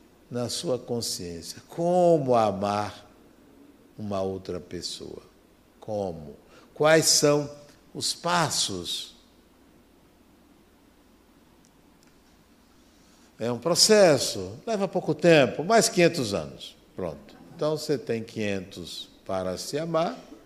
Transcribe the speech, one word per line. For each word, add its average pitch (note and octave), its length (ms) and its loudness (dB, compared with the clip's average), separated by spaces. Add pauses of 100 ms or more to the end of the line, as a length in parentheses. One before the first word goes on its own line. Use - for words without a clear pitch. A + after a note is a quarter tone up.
(300)
na A#2+ 180 -6
sua C3 300 -4
consciência. F2+ 920 -8
Como E3+ 680 4
amar G#2 720 0 (920)
uma G2+ 240 -4
outra F#2+ 360 -6
pessoa? - 640 -12 (560)
Como? F2+ 580 -8 (360)
Quais D#3 340 4
são D3 440 2 (440)
os - 200 -6
passos? A#2+ 1040 -2 (4000)
É A#2+ 140 -4
um A#2 60 -6
processo, D3+ 1080 4
leva G3+ 220 -2
pouco E3+ 260 -2
tempo, D3 480 4
mais G#3 260 4
quinhentos C#3+ 460 2
anos. D2 420 -10 (200)
Pronto. D#2 400 -10 (180)
Então, D3+ 220 -4
você D3 200 -2
tem A2+ 280 -6
quinhentos G2 840 -8 (160)
para F#2 320 -4
se - 220 -8
amar, E3+ 400 -2 (280)